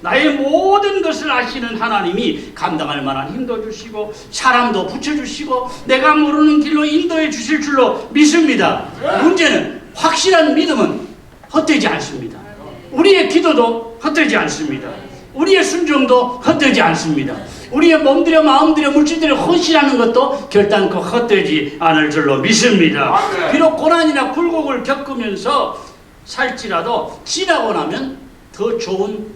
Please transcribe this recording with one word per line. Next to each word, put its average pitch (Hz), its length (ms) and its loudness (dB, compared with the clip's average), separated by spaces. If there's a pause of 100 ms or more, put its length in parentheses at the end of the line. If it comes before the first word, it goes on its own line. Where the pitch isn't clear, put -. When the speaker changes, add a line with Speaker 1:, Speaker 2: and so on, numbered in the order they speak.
Speaker 1:
나의 285 340 0
모든 381 640 2
것을 302 300 -4
아시는 240 480 -4
하나님이 208 760 -4
감당할 151 480 -6
만한 135 300 -6
힘도 233 280 -6
주시고, 214 520 -10 (180)
사람도 240 560 0
붙여주시고, 269 840 -6 (160)
내가 262 300 2
모르는 302 460 4
길로 302 220 0
인도해 320 460 0
주실 - 320 -4
줄로 - 500 0
믿습니다. 285 760 4 (340)
문제는 339 600 2 (120)
확실한 330 600 2
믿음은 302 520 0 (460)
헛되지 285 340 2
않습니다. 131 520 -8 (520)
우리의 349 380 4
기도도 262 760 0
헛되지 302 340 0
않습니다. 143 520 -6 (440)
우리의 349 300 2
순종도 262 840 0
헛되지 285 360 2
않습니다. 160 540 0 (360)
우리의 311 280 4
몸들여 311 440 4
마음들여 294 480 4
물질들여 302 440 2
헌신하는 302 640 2
것도 254 520 0
결단코 202 500 2
헛되지 165 800 0
않을 156 320 2
줄로 143 280 0
믿습니다. 196 800 2
Speaker 2:
아멘. 359 360 -2
Speaker 1:
비록 320 240 2
고난이나 311 560 0
굴곡을 311 500 -2
겪으면서 254 1000 -4 (440)
살지라도 226 1000 -6
지나고 294 500 -2
나면 196 440 -6 (340)
더 226 260 -4
좋은 202 480 -4 (100)